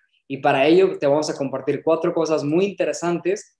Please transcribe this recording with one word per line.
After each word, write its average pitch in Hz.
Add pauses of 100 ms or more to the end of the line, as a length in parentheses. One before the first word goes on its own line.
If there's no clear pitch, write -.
(280)
Y 139
para 139
ello 180
te 151
vamos 151
a 151
compartir 135
cuatro 165
cosas 151
muy 160
interesantes 175